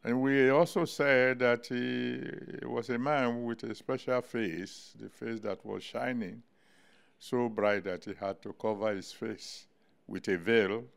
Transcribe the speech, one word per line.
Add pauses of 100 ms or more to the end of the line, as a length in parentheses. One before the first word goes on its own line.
And
we
also
said
that
he
was
a
man
with
a
special
face,
the
face
that
was
shining (800)
so
bright
that
he
had
to
cover
his
face (420)
with
a
veil (140)